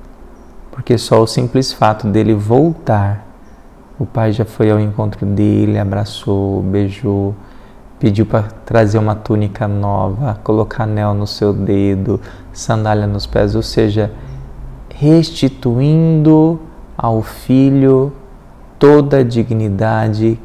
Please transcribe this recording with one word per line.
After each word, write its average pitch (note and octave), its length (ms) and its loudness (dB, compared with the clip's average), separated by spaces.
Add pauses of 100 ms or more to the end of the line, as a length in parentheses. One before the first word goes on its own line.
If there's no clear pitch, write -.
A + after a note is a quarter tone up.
(720)
porque B2 260 -2
só A2+ 240 4
o A2+ 60 2
simples C3 440 -2
fato G#2+ 360 0
dele G#2+ 260 2
voltar, G#2 880 0 (760)
o B2 80 -6
pai A2 260 -2
já A2 120 -2
foi G#2+ 260 0
ao G#2+ 100 2
encontro G#2 440 -4
dele, G#2 540 2
abraçou, G2 840 -2
beijou, G2+ 720 -2 (640)
pediu G#2 260 2
para A2+ 160 0 (220)
trazer A2+ 340 2
uma G#2+ 160 0
túnica G#2 540 -2
nova, G2+ 760 -2
colocar G#2+ 420 -2
anel G#2 300 -2
no G#2 120 -4
seu G#2 260 0
dedo, G2 680 0 (320)
sandália G#2+ 540 -2
nos G2+ 200 -4
pés, G#2+ 280 0
ou A2 80 0
seja, G#2+ 480 0 (880)
restituindo D#3 1600 2 (380)
ao A2+ 260 -2
filho C3+ 920 2 (640)
toda C#3+ 400 6
a C3+ 40 4
dignidade A2 1200 0